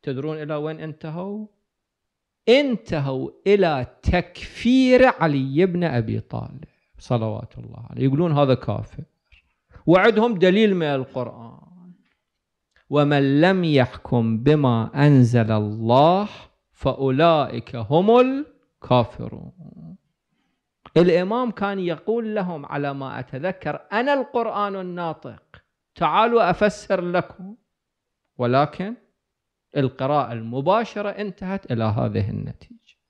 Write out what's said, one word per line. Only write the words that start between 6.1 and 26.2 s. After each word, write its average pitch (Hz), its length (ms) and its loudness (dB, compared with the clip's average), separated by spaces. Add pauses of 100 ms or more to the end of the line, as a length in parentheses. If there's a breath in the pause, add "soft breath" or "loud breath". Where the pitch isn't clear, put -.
طالب - 440 -12 (340)
صلوات 110 600 -4
الله 117 320 -18
عليه، 123 140 -4
يقولون 151 280 0
هذا 139 220 4
كافر، 110 500 -8 (840 soft breath)
وعندهم 214 480 4
دليل 185 420 4
من 165 100 -2
القرآن: 131 1040 -8 (1000)
"ومن 143 500 2
لم 185 240 4
يحكم 120 760 0
بما 135 680 2
أنزل 120 460 4
الله 117 760 2 (440)
فأولئك 135 1040 0
هم 175 440 4
الكافرون". - 1300 -2 (1400)
الإمام 185 540 2
كان 196 280 -6
يقول 214 560 -4
لهم 180 320 -6
على 143 280 -6
ما 135 240 -10
أتذكر: 147 600 -8 (120)
"أنا 254 220 0
القرآن 214 640 -4
الناطق، 175 840 -10 (320)
تعالوا 208 560 2